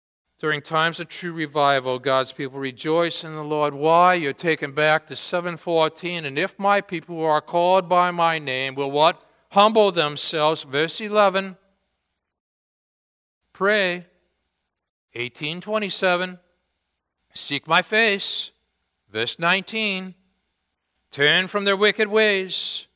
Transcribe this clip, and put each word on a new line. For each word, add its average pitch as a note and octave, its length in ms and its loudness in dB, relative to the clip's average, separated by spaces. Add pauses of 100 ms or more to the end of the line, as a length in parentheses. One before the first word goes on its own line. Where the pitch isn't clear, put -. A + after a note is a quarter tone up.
(380)
During D3+ 220 -2
times D#3+ 400 -2
of D#3+ 80 -12
true F3 240 -10
revival, C#3 680 0
God's C3 320 0
people C3+ 280 -10
rejoice D#3 680 -2
in D#3 100 -12
the D#3 80 -8
Lord. D3+ 300 -2
Why? E3 400 4
You're D3+ 220 -2
taken D3+ 380 -2
back D3+ 340 2
to C3+ 100 -14
seven F3 400 -4
fourteen. E3 720 -2
And C3+ 120 -6
if F#3+ 200 -4
my G3+ 240 2
people E3+ 340 -10
who D#3+ 60 -6
are D3+ 180 2
called F3 480 2
by F3+ 220 4
my E3 280 0
name C3 360 -4
will C#3 160 -4
what? D3+ 280 4 (340)
Humble G#3 400 6
themselves. D#3 680 0
Verse D3 380 -4
eleven. G3 560 0 (2000)
Pray. F#3 500 0 (1120)
Eighteen D3+ 480 -8
twenty-seven. F#3 760 -2 (960)
Seek - 340 -8
my E3 140 2
face. G#3+ 680 -2 (680)
Verse A#2 220 -4
nineteen, F#3+ 760 -2 (960)
"Turn D#3+ 360 2
from G3+ 180 -4
their G3 100 2
wicked G#3 340 2
ways." G3 880 -2